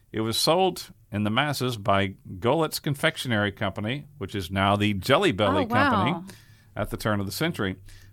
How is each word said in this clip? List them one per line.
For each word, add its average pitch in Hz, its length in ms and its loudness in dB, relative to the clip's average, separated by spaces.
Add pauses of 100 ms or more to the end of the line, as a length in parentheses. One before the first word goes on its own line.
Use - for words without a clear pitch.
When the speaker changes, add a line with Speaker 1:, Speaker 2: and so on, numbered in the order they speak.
(120)
Speaker 1:
it 110 100 -2
was 110 140 -2
sold 180 540 2 (220)
in 104 100 -2
the 104 80 0
masses 127 460 -2
by 98 380 0 (260)
Gullett's 147 400 0
Confectionery 131 720 -2
Company, 104 540 -6 (120)
which 95 160 -8
is 92 160 -4
now 98 240 4
the 104 200 2
Jelly 139 360 2
Belly 104 400 2
Speaker 2:
Oh, 233 40 -2
wow. 269 160 4
Speaker 1:
Company, 185 440 0 (400)
at 101 160 -4
the 110 60 -6
turn 107 240 0
of 98 60 -4
the 95 60 -6
century. 156 440 -2 (360)